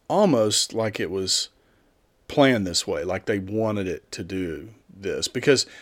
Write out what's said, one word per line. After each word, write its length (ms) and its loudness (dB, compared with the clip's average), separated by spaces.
almost 640 4
like 260 -2
it 120 -4
was 400 -2
planned 400 4
this 220 -2
way, 160 -2
like 220 -4
they 120 0
wanted 480 -2
it 240 -6
to 140 -10
do 460 -6
this. 360 -6
Because 360 2